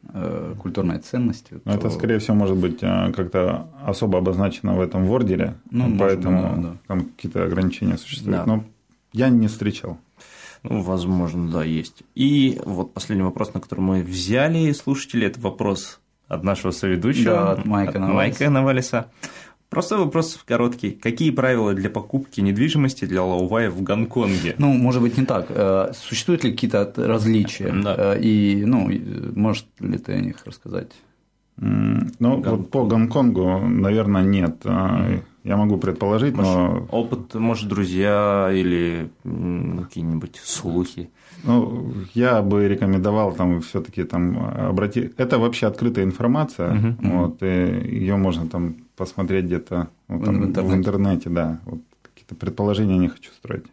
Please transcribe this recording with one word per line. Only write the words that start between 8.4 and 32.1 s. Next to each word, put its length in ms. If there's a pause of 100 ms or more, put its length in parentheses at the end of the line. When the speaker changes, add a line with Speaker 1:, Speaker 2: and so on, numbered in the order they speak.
Speaker 3:
Да. 0
Speaker 2:
Но 180 (480)
я 160
не 200
встречал. 500 (640)
Speaker 3:
Ну, 180
возможно, 720
да, 120
есть. 400 (120)
И 500
вот 300
последний 300
вопрос, 280
на 80
который 200
мы 220
взяли 680
слушателей, 540
это 120
вопрос 640 (260)
от 160
нашего 300
соведущего, 640
Speaker 1:
Да, 180
от 140
Майка 240
Speaker 3:
от 80
Speaker 1:
Навалиса. 180
Speaker 3:
Майка 340
Навалиса. 560 (640)
Просто 300
вопрос 480
короткий. 460
Какие 400
правила 420
для 160
покупки 500
недвижимости 680
для 180
Лаувая 460
в 120
Гонконге? 720
Speaker 1:
Ну, 160
может 300
быть, 160
не 80
так. 240
Э, 440
существуют 500
ли 80
какие-то 280
от-, 180
различия? 720 (120)
Speaker 3:
Да. 320
Speaker 1:
Э, 60
и, 440
ну, 240
и, 100
э, 380
может 300 (140)
ли 180
ты 140
о 80
них 160 (100)
рассказать? 460 (680)
Speaker 2:
М, 580